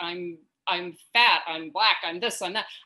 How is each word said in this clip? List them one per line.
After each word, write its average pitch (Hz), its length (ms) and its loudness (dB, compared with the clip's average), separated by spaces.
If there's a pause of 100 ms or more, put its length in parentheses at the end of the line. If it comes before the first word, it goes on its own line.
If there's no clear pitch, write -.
I'm, 175 380 -8 (280)
I'm 180 300 -4 (160)
fat, 233 340 6
I'm 160 240 -8
black, 196 320 2
I'm 170 160 -6
this, 214 240 -4
I'm 180 120 -6
that. 220 120 -4 (200)